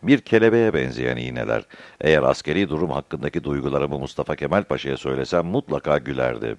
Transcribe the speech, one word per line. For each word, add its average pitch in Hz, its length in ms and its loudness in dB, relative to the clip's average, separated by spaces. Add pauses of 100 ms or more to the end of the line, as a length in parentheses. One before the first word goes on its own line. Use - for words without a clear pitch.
Bir 127 160 6
kelebeğe 113 540 4
benzeyen 62 440 -2
iğneler. 60 460 -4 (380)
Eğer 76 220 4
askeri 76 460 0
durum 78 220 -2
hakkındaki 71 520 -6
duygularımı 71 560 -2
Mustafa 69 360 -6
Kemal 85 280 0
Paşa'ya 67 340 -4
söylesem 67 480 -2
mutlaka 78 520 -2
gülerdi. 62 600 -4